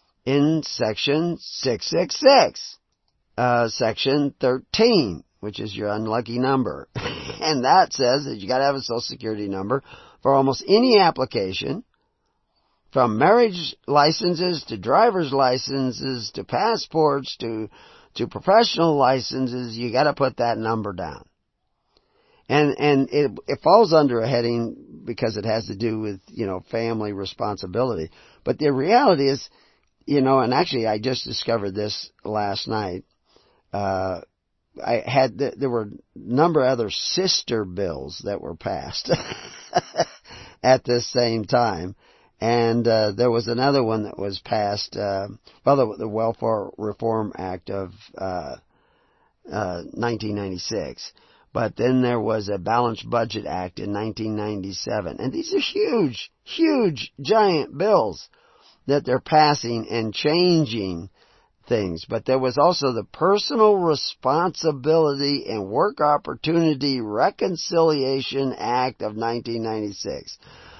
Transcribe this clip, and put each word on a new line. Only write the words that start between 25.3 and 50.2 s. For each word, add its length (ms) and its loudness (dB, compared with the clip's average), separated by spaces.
it 100 -6
has 220 -2
to 80 -8
do 240 -4
with, 300 -8
you 160 -6
know, 260 -6
family 400 -4
responsibility. 1000 -6
But 160 -4
the 120 2
reality 580 4
is, 200 -2
you 160 2
know, 180 4
and 140 2
actually 340 0
I 120 0
just 260 -4
discovered 500 -4
this 340 -6
last 440 -4
night, 360 -4
uh, 480 -2
I 200 0
had, 320 2
th-, 200 -2
there 120 -2
were 140 -2
a 80 -12
number 460 2
of 60 4
other 220 0
sister 760 -2
bills 600 -6
that 160 -6
were 140 -10
passed 540 -8
<laughs> 760 -8
at 200 6
this 280 0
same 340 0
time. 500 0
And, 440 2
uh, 280 2
there 180 2
was 160 0
another 340 2
one 220 0
that 160 -10
was 200 -6
passed, 580 -4
uh, 320 -4
well, 120 4
the, 220 2
the 100 -4
Welfare 580 -2
Reform 600 -2
Act 320 -8
of, 220 -6
uh, 400 -6
uh, 340 -6
nineteen 420 -4